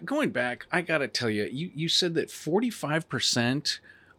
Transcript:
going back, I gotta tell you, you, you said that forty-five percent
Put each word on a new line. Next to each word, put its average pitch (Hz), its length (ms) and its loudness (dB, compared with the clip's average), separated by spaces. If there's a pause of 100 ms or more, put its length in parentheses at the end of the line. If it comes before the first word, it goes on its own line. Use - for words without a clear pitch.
going 269 240 0
back, 123 420 -2
I 175 100 2
gotta 156 260 0
tell 117 240 0
you, 104 200 2
you, 156 220 -6
you 160 160 -2
said 175 240 2
that 160 160 0
forty-five 165 800 -2
percent 127 680 2 (400)